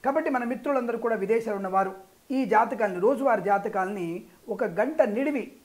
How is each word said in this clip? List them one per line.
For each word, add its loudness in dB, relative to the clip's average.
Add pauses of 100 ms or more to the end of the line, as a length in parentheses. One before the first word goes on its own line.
కాబట్టి 2
మన 0
మిత్రులందరూ -2
కూడా 0
విదేశాలు 0
ఉన్నవారు 0 (360)
ఈ 0
జాతకాలని, 2
రోజువారీ 2
జాతకాలని -2 (240)
ఒక -2
గంట 0
నిడివి 0 (120)